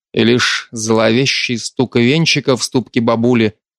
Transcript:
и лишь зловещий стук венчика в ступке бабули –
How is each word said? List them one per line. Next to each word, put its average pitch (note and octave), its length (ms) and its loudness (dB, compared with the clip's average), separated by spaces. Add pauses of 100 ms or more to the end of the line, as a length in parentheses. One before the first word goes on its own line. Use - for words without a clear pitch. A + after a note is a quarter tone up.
(120)
и A2 120 0
лишь - 480 0
зловещий A2+ 840 0
стук - 400 -6
венчика C#3 600 2
в - 80 -6
ступке - 360 -4
бабули – A#2 580 2 (200)